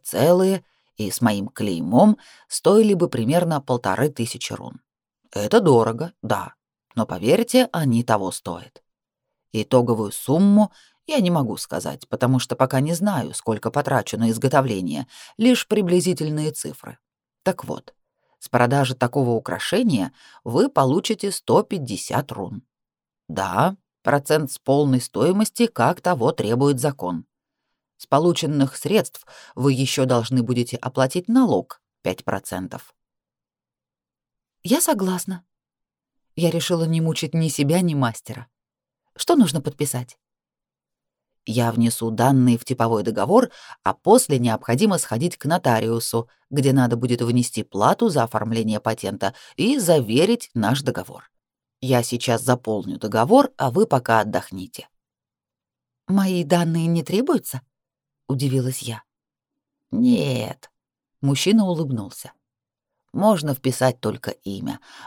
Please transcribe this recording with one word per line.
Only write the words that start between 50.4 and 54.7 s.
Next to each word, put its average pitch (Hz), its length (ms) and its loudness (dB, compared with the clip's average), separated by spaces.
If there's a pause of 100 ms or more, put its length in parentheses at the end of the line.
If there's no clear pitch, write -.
наш 120 300 0
договор. - 480 -8 (500)
Я 127 220 2
сейчас 117 400 -2
заполню 110 560 -4
договор, 120 580 2
а 135 140 -2
вы 190 160 2
пока 117 340 2
отдохните». - 680 -8 (1200)